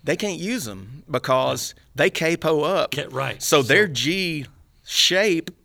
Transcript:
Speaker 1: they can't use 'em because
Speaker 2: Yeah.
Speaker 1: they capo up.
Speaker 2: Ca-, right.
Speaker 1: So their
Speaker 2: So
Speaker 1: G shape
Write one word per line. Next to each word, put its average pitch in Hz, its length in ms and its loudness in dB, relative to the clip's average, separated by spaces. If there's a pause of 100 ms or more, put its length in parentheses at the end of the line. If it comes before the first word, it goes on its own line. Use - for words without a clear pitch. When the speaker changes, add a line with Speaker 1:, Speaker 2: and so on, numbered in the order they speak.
Speaker 1:
they 143 120 0
can't 202 240 -6
use 190 280 -4
'em 104 420 -14
because 131 680 0
Speaker 2:
Yeah. - 40 -20 (140)
Speaker 1:
they - 140 2
capo 160 520 0
up. 165 300 0
Speaker 2:
Ca-, 143 200 -6
right. 131 300 -6
Speaker 1:
So 147 200 4
their 170 260 6
Speaker 2:
So 151 60 -6
Speaker 1:
G 156 520 -2 (400)
shape 185 680 2 (120)